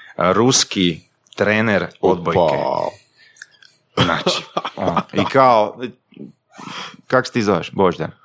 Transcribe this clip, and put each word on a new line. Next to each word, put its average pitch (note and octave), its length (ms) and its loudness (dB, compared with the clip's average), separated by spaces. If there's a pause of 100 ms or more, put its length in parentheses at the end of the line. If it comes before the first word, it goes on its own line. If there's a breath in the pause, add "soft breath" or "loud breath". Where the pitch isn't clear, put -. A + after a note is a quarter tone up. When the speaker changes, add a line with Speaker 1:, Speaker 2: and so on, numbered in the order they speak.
(160 loud breath)
Speaker 1:
a, F2+ 160 2
ruski G2+ 680 0 (360)
trener G#2 500 0 (140)
odbojke. F2 400 0
Speaker 2:
Opa. C#2+ 480 0 (1080 loud breath)
Speaker 1:
Znači, - 460 -2 (340)
ono, - 240 -4 (120)
i G2+ 120 -2
kao, A#2+ 520 4 (1300 loud breath)
„Kak B2+ 200 2
se - 60 -12
ti A#2 100 0
zoveš?” G2 300 0
„Boždar.” E2+ 380 0 (140 soft breath)